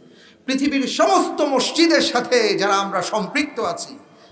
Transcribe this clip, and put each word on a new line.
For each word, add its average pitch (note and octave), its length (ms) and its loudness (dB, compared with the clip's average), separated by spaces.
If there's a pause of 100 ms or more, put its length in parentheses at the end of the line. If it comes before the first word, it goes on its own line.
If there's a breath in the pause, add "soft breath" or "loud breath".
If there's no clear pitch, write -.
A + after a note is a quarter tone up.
(460 loud breath)
পৃথিবীর C4+ 400 -2
সমস্ত - 540 2
মসজিদের D4 600 2
সাথে A#3+ 580 0
যারা G3 180 0
আমরা F#3+ 260 -2
সম্পৃক্ত A3 580 -4
আছি, E3+ 380 -6 (340 loud breath)